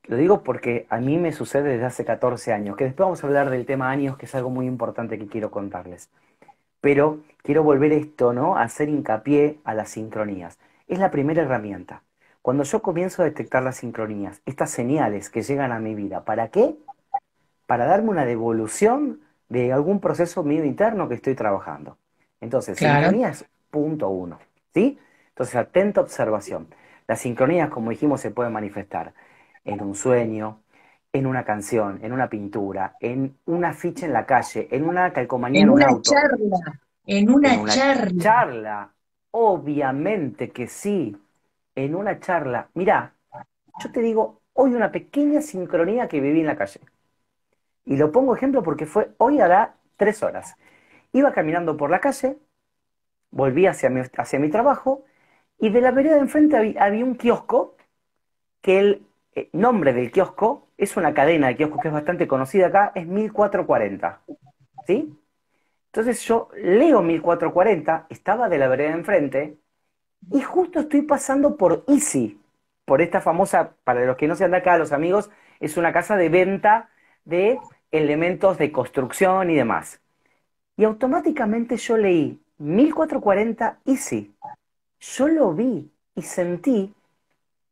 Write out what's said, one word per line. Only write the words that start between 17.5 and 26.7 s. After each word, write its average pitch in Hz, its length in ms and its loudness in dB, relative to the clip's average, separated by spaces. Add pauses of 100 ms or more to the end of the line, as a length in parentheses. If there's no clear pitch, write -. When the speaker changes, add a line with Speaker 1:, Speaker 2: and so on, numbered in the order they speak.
Speaker 1:
Para 120 200 0
darme 208 240 2
una 165 140 0
devolución 120 960 0 (280)
de 123 240 -2
algún 156 280 0
proceso 170 440 -2
mío 151 200 0
interno 175 440 0
que 120 60 -6
estoy 127 200 -2
trabajando. 87 640 -6 (420)
Entonces, 117 380 -6
Speaker 2:
Claro. 147 300 4
Speaker 1:
sincronías, 202 380 -2 (240)
punto 151 380 -2
uno, 90 300 -8 (360)
¿sí? 262 240 2 (320)
Entonces, - 260 -8
atenta 190 440 0
observación. 104 680 -4 (400)